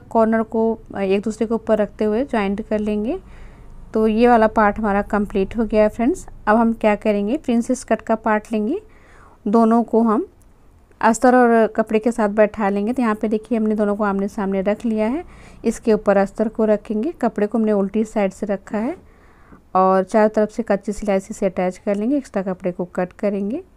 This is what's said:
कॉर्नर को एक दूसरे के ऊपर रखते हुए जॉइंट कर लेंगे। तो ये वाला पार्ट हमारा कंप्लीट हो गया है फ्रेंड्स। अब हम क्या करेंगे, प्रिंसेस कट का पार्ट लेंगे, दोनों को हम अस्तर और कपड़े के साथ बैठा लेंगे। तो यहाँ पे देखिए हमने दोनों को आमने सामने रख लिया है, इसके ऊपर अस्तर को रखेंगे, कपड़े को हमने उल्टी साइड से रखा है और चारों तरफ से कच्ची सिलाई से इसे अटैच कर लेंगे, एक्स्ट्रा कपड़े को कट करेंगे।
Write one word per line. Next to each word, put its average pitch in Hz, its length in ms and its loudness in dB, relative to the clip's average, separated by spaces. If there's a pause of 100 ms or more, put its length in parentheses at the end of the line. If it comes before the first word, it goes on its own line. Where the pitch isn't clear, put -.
(100)
कॉर्नर 226 340 2
को 226 340 -2 (200)
एक 196 240 0
दूसरे 220 240 -4
के 226 80 -4
ऊपर 220 240 0
रखते 208 260 -2
हुए 214 200 0
जॉइंट 202 440 -2
कर 214 100 -2
लेंगे। 214 400 -4 (760)
तो 220 120 2
ये 220 220 4
वाला 226 200 6
पार्ट 208 300 2
हमारा 208 260 0
कंप्लीट 202 520 -2
हो 233 80 0
गया 214 180 2
है 214 60 4
फ्रेंड्स। 233 380 -2 (200)
अब 214 100 4
हम 226 180 2
क्या 214 220 0
करेंगे, 208 400 -2
प्रिंसेस 240 480 -2
कट 220 160 -2
का - 160 -2
पार्ट 214 360 -2
लेंगे, 220 280 -2 (640)
दोनों 226 380 4
को 226 180 2
हम 233 240 0 (720)
अस्तर 233 340 4
और 233 320 6
कपड़े 220 320 0
के 226 140 -2
साथ 220 180 0
बैठा 208 380 2
लेंगे। 202 240 -2
तो 254 100 -2
यहाँ 220 120 0
पे 214 140 -4
देखिए 220 300 -2
हमने 214 160 0
दोनों 208 220 0
को 214 80 -2
आमने 196 240 0
सामने 196 340 -2
रख 208 220 -2
लिया 220 220 -2
है, 285 180 -4 (400)
इसके 226 280 0
ऊपर 208 240 2
अस्तर 202 320 -2
को 220 160 -2
रखेंगे, 214 480 -2
कपड़े 214 340 -2
को 220 120 -2
हमने 214 140 2
उल्टी 202 320 0
साइड 202 280 -2
से - 140 -10
रखा 202 320 -6
है 269 180 -6 (800)
और 190 280 4
चारों 214 260 2
तरफ 214 220 0
से 233 120 -8
कच्ची 202 300 -2
सिलाई 202 280 -2
से - 100 -12
इसे 208 160 -4
अटैच 185 320 -4
कर 202 180 -2
लेंगे, 226 200 -2
एक्स्ट्रा 233 260 -6
कपड़े 185 300 -6
को 180 140 -6
कट 180 280 -6
करेंगे। 208 480 -4 (140)